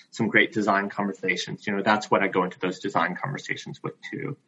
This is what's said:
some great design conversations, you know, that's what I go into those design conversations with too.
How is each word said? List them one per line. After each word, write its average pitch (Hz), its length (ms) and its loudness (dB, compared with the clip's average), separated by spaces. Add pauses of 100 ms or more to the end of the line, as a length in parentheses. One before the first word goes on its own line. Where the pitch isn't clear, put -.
some 110 180 0
great 107 240 6
design 101 380 2
conversations, 95 800 -4
you 101 80 0
know, 98 80 -2
that's 107 260 2
what 101 140 4
I 95 40 2
go 92 160 2
into 92 160 -4
those 92 200 -4
design 90 360 0
conversations - 680 -8
with - 180 -6
too. - 340 -8 (120)